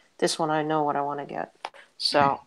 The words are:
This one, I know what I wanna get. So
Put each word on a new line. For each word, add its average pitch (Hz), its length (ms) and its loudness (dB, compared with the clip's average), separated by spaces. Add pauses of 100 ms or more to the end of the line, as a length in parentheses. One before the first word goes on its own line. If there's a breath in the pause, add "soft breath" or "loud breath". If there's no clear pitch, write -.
(180)
This 175 200 0
one, 160 120 0
I 156 120 2
know 156 200 0
what 147 140 0
I 143 60 0
wanna 143 240 -6
get. - 280 -8 (440 soft breath)
So 143 480 2